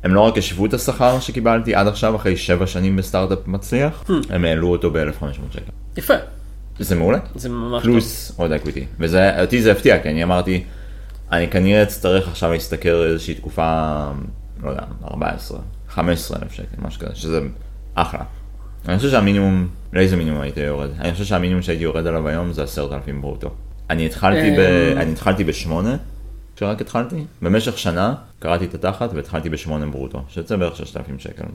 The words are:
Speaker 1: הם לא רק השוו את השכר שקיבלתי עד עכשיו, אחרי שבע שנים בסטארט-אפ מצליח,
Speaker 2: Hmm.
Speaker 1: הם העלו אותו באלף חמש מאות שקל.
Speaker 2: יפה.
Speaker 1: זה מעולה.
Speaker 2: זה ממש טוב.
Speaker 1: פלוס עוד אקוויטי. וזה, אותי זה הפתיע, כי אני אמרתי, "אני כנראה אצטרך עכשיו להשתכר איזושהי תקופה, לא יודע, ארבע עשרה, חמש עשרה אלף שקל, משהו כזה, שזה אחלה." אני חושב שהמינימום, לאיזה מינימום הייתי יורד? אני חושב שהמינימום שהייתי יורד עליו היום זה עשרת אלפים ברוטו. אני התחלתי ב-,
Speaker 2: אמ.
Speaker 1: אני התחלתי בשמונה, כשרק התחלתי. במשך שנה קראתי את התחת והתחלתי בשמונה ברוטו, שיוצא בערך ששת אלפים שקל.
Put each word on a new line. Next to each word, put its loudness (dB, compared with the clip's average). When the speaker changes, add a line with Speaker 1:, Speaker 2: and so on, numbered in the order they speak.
Speaker 1:
הם 4
לא 8
רק 6
השוו 0
את 2
השכר 4
שקיבלתי 2
עד 6
עכשיו, 2
אחרי 2
שבע 2
שנים 0
בסטארט-אפ 0
מצליח, -2
Speaker 2:
Hmm. 0
Speaker 1:
הם 0
העלו 2
אותו 2
באלף -2
חמש -6
מאות -10
שקל. -12
Speaker 2:
יפה. 4
Speaker 1:
זה 0
מעולה. 4
Speaker 2:
זה -6
ממש -4
טוב. 4
Speaker 1:
פלוס 2
עוד 0
אקוויטי. -4
וזה, 4
אותי 2
זה 8
הפתיע, 6
כי -2
אני 0
אמרתי, 2
"אני 2
כנראה 6
אצטרך 2
עכשיו 0
להשתכר 2
איזושהי -2
תקופה, -2
לא -4
יודע, -6
ארבע -2
עשרה, -8
חמש 0
עשרה -8
אלף -10
שקל, -10
משהו -8
כזה, -8
שזה -2
אחלה." -2
אני 2
חושב 2
שהמינימום, 4
לאיזה 4
מינימום 0
הייתי -6
יורד? -2
אני -2
חושב -4
שהמינימום 2
שהייתי -2
יורד 0
עליו 0
היום -2
זה -4
עשרת -4
אלפים -6
ברוטו. -6
אני 0
התחלתי 4
ב-, 4
Speaker 2:
אמ. 0
Speaker 1:
אני 0
התחלתי 2
בשמונה, -2
כשרק -4
התחלתי. -4
במשך 2
שנה 0
קראתי 0
את -6
התחת -2
והתחלתי -4
בשמונה -4
ברוטו, -8
שיוצא -4
בערך 0
ששת -10
אלפים -10
שקל. -12